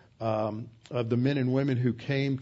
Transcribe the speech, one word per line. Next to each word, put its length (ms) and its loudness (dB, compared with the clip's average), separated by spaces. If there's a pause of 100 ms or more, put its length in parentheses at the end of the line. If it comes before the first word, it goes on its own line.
(200)
um, 480 -2 (240)
of 160 -2
the 80 2
men 200 2
and 160 0
women 240 2
who 160 2
came 500 -2